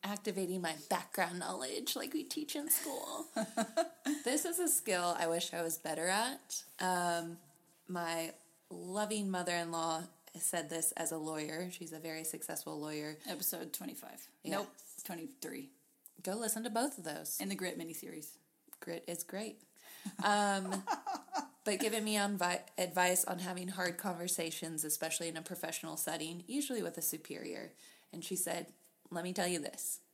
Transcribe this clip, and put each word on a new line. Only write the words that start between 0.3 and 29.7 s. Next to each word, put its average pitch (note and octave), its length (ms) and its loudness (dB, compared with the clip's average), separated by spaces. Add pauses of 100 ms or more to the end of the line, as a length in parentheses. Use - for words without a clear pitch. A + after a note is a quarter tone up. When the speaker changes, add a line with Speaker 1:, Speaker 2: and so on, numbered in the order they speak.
Speaker 1:
my E3 120 2 (160)
background F3+ 480 2
knowledge - 560 -2
like - 180 -2
we D4+ 120 0
teach - 320 -4
in D4 140 -2
school. - 640 0
Speaker 2:
<laughs> - 20 0 (880)
Speaker 1:
This C#4+ 220 4
is E4+ 120 0
a F4 100 4
skill F3 500 4
I E3+ 80 4
wish E3+ 260 2
I E3+ 80 -2
was E3 160 0
better D#3+ 320 0
at. A#3 540 0 (180)
Um, F3 560 4 (520)
my E3+ 440 0 (380)
loving G3 600 0
mother-in-law E3+ 760 2 (340)
said E3 320 0
this E3 220 2
as E3 200 0
a D#3+ 60 -2
lawyer. D#3 520 -2
She's F3 220 -10
a D#3 60 -8
very D#3+ 260 -6
successful D#3+ 560 -4
lawyer. D3+ 380 -4 (100)
Speaker 2:
Episode - 460 -2
twenty-five. - 520 -10 (160)
Speaker 1:
Yes. E3 120 -2
Speaker 2:
Nope, G3 140 0 (360)
twenty-three. - 640 -8 (540)
Speaker 1:
Go F#3+ 140 0
listen A3 280 0
to A#3+ 60 -2
both A#3+ 260 2
of F3 80 -10
those. D#3 340 -4
Speaker 2:
In F#3+ 120 0
the G3 40 0
Grit F#3 240 -2
miniseries. D#3+ 500 -8 (520)
Speaker 1:
Grit E3+ 260 -6
is F3 180 -4
great. G#3 360 -6 (640)
Um, G3 580 6 (420)
<laughs> - 420 -6
but G#3 140 4
giving G#3+ 240 4
me G#3+ 120 4
on G3+ 220 4
vi-, F3+ 240 4 (160)
advice F3+ 480 6
on F3+ 140 -2
having F3+ 280 -2
hard F3+ 300 0
conversations, E3 840 0
especially D#3+ 440 0
in E3 80 -4
a D#3+ 60 -4
professional E3 560 -4
setting, E3 480 -2
usually B3+ 360 0
with E3+ 140 -2
a - 60 -4
superior. - 720 -4 (380)
And E3+ 140 -8
she F#3 120 -2
said, E3+ 320 -2 (460)
let F3 100 -2
me F3+ 80 -2
tell F3+ 140 2
you F3 140 2
this. - 400 -4 (140)